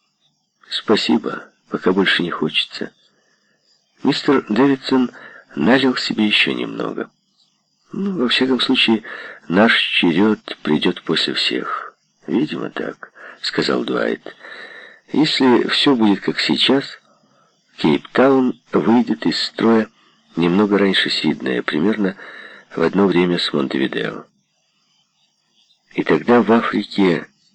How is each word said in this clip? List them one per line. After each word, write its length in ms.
Спасибо, 760
пока 240
больше 300
не 80
хочется. 640
Мистер 460
Дэвидсон 640
налил 420
себе 300
еще 260
немного. 580
"Ну, 260
во 100
всяком 320
случае, 440
наш 300
черед 640
придет 400
после 320
всех. 640
Видимо, 440
так", 420
сказал 440
Дуайт. 500
"Если 560
все 260
будет 260
как 200
сейчас, 440
Кейптаун 840
выйдет 520
из 160
строя 480
немного 440
раньше 320
Сиднея, 520
примерно 540
в 80
одно 240
время 320
с 140
Монтевидео. 760
И 80
тогда 400
в 100
Африке 760